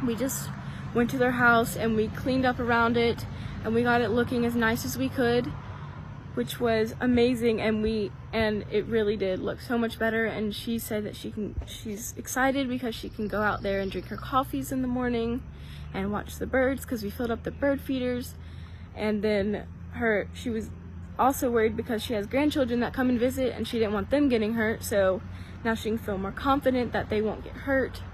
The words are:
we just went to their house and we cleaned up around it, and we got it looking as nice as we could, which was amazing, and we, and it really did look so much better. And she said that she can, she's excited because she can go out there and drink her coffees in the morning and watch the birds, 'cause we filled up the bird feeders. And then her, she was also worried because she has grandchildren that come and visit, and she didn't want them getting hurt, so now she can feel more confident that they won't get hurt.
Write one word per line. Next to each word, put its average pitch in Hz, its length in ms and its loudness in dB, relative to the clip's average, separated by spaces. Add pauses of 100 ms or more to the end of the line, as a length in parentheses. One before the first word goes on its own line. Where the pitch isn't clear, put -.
we 233 80 2
just 240 360 -2 (440)
went 233 180 4
to 277 60 -2
their 247 140 4
house 240 460 6
and 226 180 2
we 214 140 2
cleaned 262 360 0
up 247 140 2
around 233 380 4
it, 233 280 2 (380)
and 220 100 -2
we 233 80 4
got 240 200 4
it 226 80 2
looking 240 360 2
as 233 100 0
nice 233 280 2
as 247 140 -4
we 262 100 0
could, 240 380 2 (880)
which - 260 -4
was 226 400 2
amazing, 240 640 4
and 214 200 2
we, 214 300 0 (220)
and 214 360 2
it 208 180 0
really 214 280 2
did 190 240 0
look - 220 -4
so 240 160 -2
much 226 200 0
better. 226 280 2
And 208 280 -2
she 233 240 -4
said 214 280 -4
that - 100 -8
she - 160 -10
can, 214 240 -6 (100)
she's 220 520 -10
excited 262 500 0
because 247 260 -2
she - 140 -8
can 208 220 -6
go 202 120 0
out 208 220 0
there 196 160 0
and 196 100 -2
drink 190 180 -8
her 202 100 -10
coffees 269 560 -2
in 262 80 -2
the 254 80 -2
morning 240 520 0 (520)
and 196 180 -2
watch - 280 -6
the 185 60 -2
birds, 254 380 0
'cause 220 200 -6
we 202 60 -4
filled 233 220 -4
up 226 120 -4
the 165 80 -4
bird 277 280 0
feeders. 247 560 -4 (640)
And 214 240 0
then 208 440 2 (260)
her, 226 420 2
she - 160 -6
was 220 200 -4 (480)
also 262 320 4
worried 226 280 4
because 226 260 -2
she 254 120 -4
has 208 120 -2
grandchildren 269 540 2
that 220 100 0
come 262 180 2
and 247 80 4
visit, 254 380 2
and 226 100 -4
she 233 140 -2
didn't 214 140 2
want 196 160 0
them 285 180 4
getting 226 280 4
hurt, 220 280 0
so 190 380 4 (420)
now 226 100 2
she 226 160 -4
can 220 80 0
feel 208 200 -2
more 190 160 -4
confident 262 580 2
that - 180 -2
they 214 120 2
won't 214 240 -2
get - 80 -12
hurt. 269 480 0 (120)